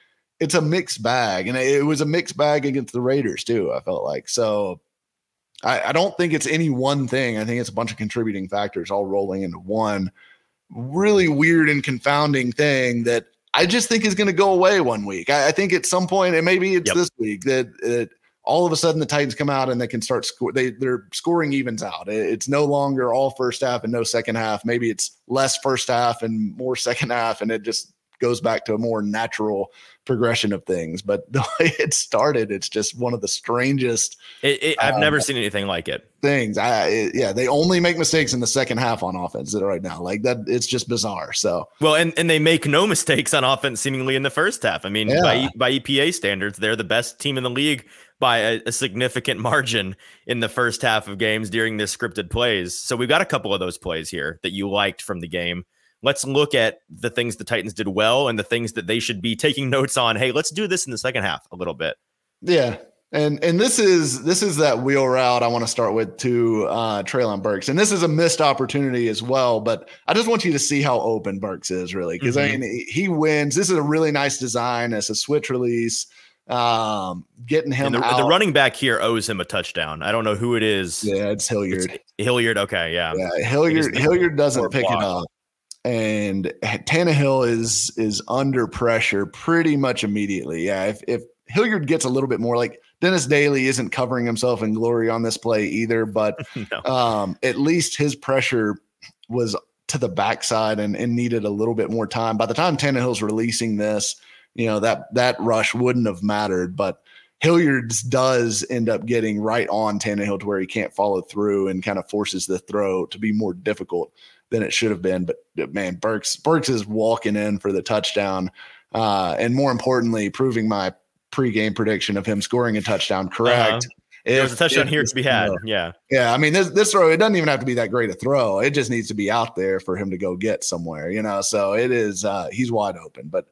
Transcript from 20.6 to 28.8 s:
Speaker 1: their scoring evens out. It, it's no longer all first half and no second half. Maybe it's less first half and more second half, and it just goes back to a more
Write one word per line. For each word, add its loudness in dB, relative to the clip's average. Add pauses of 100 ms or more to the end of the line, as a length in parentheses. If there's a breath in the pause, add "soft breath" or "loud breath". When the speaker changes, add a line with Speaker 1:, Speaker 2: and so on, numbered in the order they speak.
Speaker 1:
their -4
scoring 0
evens -2
out. -8
It, 0
it's -2
no 2
longer 0
all 2
first -2
half 0
and -2
no 0
second -2
half. -2
Maybe 0
it's -6 (100)
less 0
first -2
half 0
and -2
more -2
second -2
half, -2
and -2
it -2
just -6 (260)
goes 0
back 0
to -2
a 0
more 0